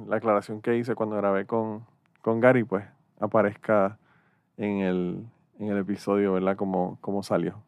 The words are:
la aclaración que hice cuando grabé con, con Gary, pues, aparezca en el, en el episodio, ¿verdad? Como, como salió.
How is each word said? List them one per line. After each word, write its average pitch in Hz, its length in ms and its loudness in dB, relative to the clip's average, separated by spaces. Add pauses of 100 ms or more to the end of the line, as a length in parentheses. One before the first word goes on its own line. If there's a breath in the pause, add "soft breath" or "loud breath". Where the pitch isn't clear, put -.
la 104 100 0
aclaración 107 440 0
que 120 140 0
hice 120 200 -2
cuando 107 200 -2
grabé 98 300 0
con, 110 400 -4 (360)
con 113 200 0
Gary, 123 240 6
pues, 98 180 -2 (380)
aparezca 104 760 2 (600)
en 104 240 -2
el, 92 420 -2 (360)
en 104 100 -6
el 101 80 -2
episodio, 101 560 0
¿verdad? 95 240 0
Como, 95 420 -2
como 98 240 -6
salió. 90 320 -2 (120)